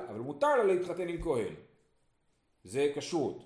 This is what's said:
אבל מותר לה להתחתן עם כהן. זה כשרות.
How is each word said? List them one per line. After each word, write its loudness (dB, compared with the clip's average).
אבל -8
מותר 2
לה 6
להתחתן 2
עם -4
כהן. 0
זה 0
כשרות. -2